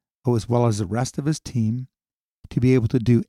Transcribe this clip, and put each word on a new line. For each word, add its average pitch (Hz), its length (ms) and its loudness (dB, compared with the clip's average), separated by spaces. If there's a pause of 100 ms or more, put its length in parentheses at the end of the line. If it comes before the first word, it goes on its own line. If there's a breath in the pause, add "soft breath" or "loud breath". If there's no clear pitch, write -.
(260)
oh, 123 100 2
as 107 120 -4
well 120 180 2
as 110 120 0
the 107 80 -4
rest 117 300 -4
of 143 80 -6
his 151 160 -2
team, 120 480 -4 (600)
to - 100 -2
be 127 140 4
able 117 140 2
to 131 100 0
do 117 300 2